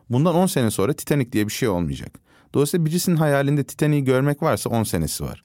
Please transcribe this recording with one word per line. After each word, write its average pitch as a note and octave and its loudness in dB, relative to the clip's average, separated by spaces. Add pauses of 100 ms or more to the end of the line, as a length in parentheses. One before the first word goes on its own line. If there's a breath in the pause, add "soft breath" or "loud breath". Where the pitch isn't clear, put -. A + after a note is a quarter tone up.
(100)
Bundan D3+ 2
on F3+ 4
sene B2+ 0
sonra G2+ 0
Titanic D3 -2
diye G#2 2
bir G#2 -8
şey - -2
olmayacak. E2+ -4 (340 soft breath)
Dolayısıyla D#3 0
birisinin E3+ 0
hayalinde C#3+ 2
Titanic'i D3 0
görmek C3 2
varsa C#3 0
on A2+ 2
senesi D#2+ -2
var. C2 -10